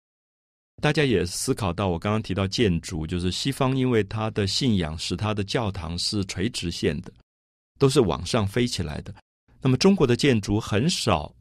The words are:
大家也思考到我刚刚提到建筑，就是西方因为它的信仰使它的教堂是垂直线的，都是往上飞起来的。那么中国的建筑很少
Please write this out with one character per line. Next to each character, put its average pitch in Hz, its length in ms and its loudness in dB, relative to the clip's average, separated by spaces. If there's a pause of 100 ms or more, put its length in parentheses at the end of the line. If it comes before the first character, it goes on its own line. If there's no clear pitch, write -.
(800)
大 147 120 2
家 151 120 2
也 101 220 4
思 - 280 -2
考 95 180 -2
到 98 160 0
我 85 100 0
刚 104 120 -2
刚 107 120 0
提 - 100 -6
到 95 140 0
建 95 340 2
筑， 80 260 -8
就 87 140 -4
是 90 100 0
西 135 220 -4
方 131 240 0
因 127 140 0
为 110 140 2
它 110 260 -4
的 107 160 -2
信 110 300 0
仰 82 220 -2
使 - 180 -4
它 107 180 -2
的 101 100 -4
教 110 260 -2
堂 85 280 -8
是 101 260 -2
垂 95 240 -4
直 90 220 -6
线 82 320 -2
的， - 100 -16 (640)
都 139 100 6
是 139 120 4
往 90 240 2
上 104 220 0
飞 123 200 0
起 120 160 -4
来 76 200 -6
的。 - 120 -14 (460)
那 - 80 2
么 127 80 4
中 190 180 6
国 170 120 4
的 120 100 4
建 123 240 4
筑 101 200 0
很 110 280 0
少 90 520 0